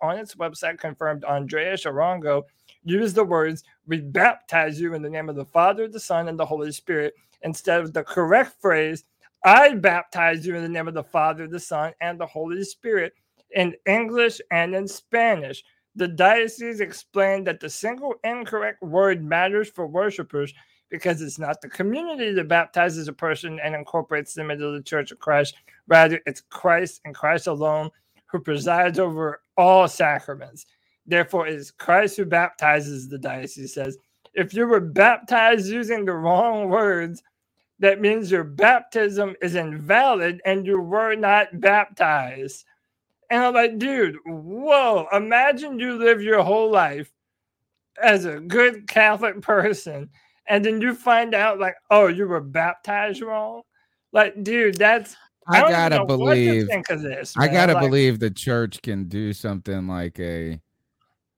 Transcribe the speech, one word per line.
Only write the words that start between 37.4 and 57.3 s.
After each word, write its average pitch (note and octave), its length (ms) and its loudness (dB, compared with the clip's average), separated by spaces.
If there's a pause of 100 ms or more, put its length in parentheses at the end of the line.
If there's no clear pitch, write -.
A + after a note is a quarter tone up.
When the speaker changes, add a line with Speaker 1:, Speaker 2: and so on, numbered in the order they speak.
Speaker 1:
that G3 220 4
means G#3 300 0
your E3+ 120 2
baptism G3+ 960 2
is F3+ 140 -4
invalid F3 880 0
and F#3+ 200 -2
you F#3+ 160 0
were G#3+ 340 -2
not G3+ 440 2
baptized. D3+ 1080 0 (640)
And A#3+ 120 2
I'm B3 100 2
like, A#3 240 2
"Dude, A3 480 -2
whoa, G3+ 880 0
imagine B3 640 0
you B3 200 -4
live A#3 260 4
your G#3+ 180 4
whole G#3+ 300 2
life D3+ 400 0 (920)
as G#3 240 4
a D3+ 140 -6
good G#3 480 0
Catholic G#3 540 2
person, F#3 680 -2 (380)
and G#3 180 2
then A3 160 0
you B3 140 -2
find A#3 400 2
out, G3+ 240 0
like, F#3 160 -2 (160)
oh, G#3 160 8
you F#3 200 0
were E3+ 140 -2
baptized F3 800 -4
wrong?" A3 400 -8 (500)
Like, G3+ 320 2
dude, G#3+ 360 0
that's, G#3+ 360 2 (320)
I F3 100 4
Speaker 2:
I A#3+ 40 8
Speaker 1:
don't D#4 80 6
Speaker 2:
gotta E3 260 4
Speaker 1:
even - 120 0
know C3+ 100 2
what C3+ 160 4
to C3 40 4 (100)
Speaker 2:
believe, A2 200 2
Speaker 1:
think G2 220 -4
of D#3 140 -4
this, C3+ 340 -10